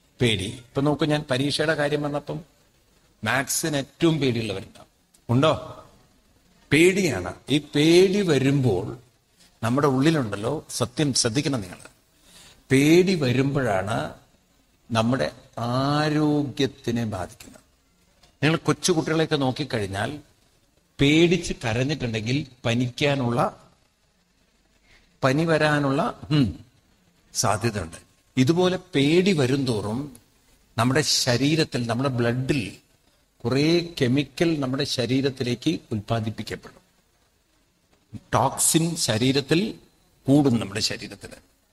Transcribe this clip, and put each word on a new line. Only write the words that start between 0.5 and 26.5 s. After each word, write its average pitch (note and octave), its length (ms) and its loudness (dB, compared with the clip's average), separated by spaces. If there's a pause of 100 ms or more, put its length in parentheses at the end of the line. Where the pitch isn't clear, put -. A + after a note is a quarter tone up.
നോക്കൂ, D3 240 0
ഞാൻ D3+ 260 0
പരീക്ഷയുടെ C#3+ 420 0
കാര്യം D3 280 -2
വന്നപ്പം D3 380 -6 (840)
മാത്സിന് C3+ 540 -2
ഏറ്റവും D#3+ 420 0
പേടിയുള്ളവരുണ്ടാവും. A2+ 680 -4 (420)
ഉണ്ടോ? C3+ 560 0 (840)
പേടിയാണ്. D3+ 600 2 (160)
ഈ C3+ 80 2 (180)
പേടി F3+ 460 4
വരുമ്പോൾ C3 760 0 (640)
നമ്മുടെ C3 240 2
ഉള്ളിലുണ്ടല്ലോ, C3 840 0
സത്യം C3 440 -2
ശ്രദ്ധിക്കണം B2+ 480 -2
നിങ്ങൾ, F2+ 160 -14 (960)
പേടി E3 440 6
വരുമ്പോഴാണ് B2+ 960 0 (800)
നമ്മുടെ A2+ 400 0 (280)
ആരോഗ്യത്തിനെ C#3 1500 0
ബാധിക്കുന്നത്. F#2 580 -10 (800)
നിങ്ങൾ D#3+ 140 2
കൊച്ചുകുട്ടികളെയൊക്കെ D#3 800 0
നോക്കിക്കഴിഞ്ഞാൽ B2 840 -4 (840)
പേടിച്ച് E3 520 4
കരഞ്ഞിട്ടുണ്ടെങ്കിൽ B2 920 -4 (180)
പനിക്കാനുള്ള, B2+ 1040 -2 (1500)
പനി C#3 220 2
വരാനുള്ള, D3+ 760 0 (120)
ഉം, C3+ 340 0 (680)